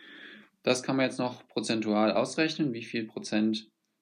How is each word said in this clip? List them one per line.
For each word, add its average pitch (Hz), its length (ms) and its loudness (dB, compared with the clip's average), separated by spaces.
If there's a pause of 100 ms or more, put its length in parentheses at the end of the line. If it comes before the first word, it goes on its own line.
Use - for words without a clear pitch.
(640)
Das 127 200 2
kann 135 140 -2
man 131 80 2
jetzt - 140 -4
noch 123 280 -6
prozentual 107 640 2
ausrechnen, 151 640 0
wie 117 100 -8
viel 113 220 -4
Prozent 110 640 -2 (320)